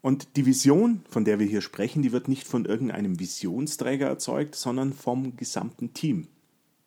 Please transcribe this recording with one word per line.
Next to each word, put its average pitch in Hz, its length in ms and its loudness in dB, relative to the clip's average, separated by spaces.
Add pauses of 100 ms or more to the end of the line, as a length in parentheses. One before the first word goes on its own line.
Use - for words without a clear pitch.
Und 135 360 -2
die 139 100 4
Vision, 160 600 6
von 110 200 0
der 104 120 4
wir 107 80 4
hier 104 140 0
sprechen, 117 400 -2
die 127 120 2
wird 123 160 -2
nicht 135 180 -2
von 117 180 -2
irgendeinem 101 560 -2
Visionsträger 131 840 -4
erzeugt, 135 480 -4
sondern 131 400 -2
vom 127 420 -4
gesamten 117 560 -8
Team. 120 360 -2 (580)